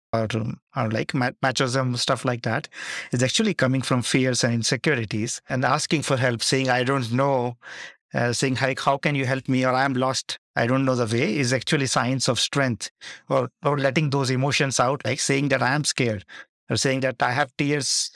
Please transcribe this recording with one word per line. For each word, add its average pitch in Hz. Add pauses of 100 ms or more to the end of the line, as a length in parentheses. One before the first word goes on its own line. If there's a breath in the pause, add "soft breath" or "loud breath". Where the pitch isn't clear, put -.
(120)
or, 113
um, 113 (160)
or, 117
like, -
ma-, 127 (120)
machismo, 127
stuff 127
like 123
that, 120 (440 loud breath)
is 123
actually 180
coming 131
from 123
fears 127
and 120
insecurities, 117
and 131
asking 135
for 139
help, 120
saying, 135
"I 127
don't 123
know," 123 (560 loud breath)
uh, 123
saying, 131
"Hi, 131
how 143
can 147
you 135
help 131
me?" 131
or, 127
"I'm 135
lost, 131 (160)
I 127
don't 131
know 131
the 120
way," 123
is 127
actually 135
signs 127
of 120
strength, 131 (400 loud breath)
or, 131 (160)
or 147
letting 135
those 139
emotions 131
out, 131
like 120
saying 139
that, 131
"I 123
am 147
scared," 110 (420 loud breath)
or 123
saying 135
that, 131
"I 127
have 135
tears," 143